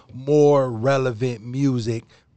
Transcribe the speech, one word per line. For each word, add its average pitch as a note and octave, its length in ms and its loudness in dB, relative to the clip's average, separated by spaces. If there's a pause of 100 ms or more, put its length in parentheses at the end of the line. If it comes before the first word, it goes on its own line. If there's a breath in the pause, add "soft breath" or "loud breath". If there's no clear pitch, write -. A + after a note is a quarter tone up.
(140 soft breath)
more C#3+ 560 2
relevant A#2+ 760 -2
music B2 600 -4 (320 soft breath)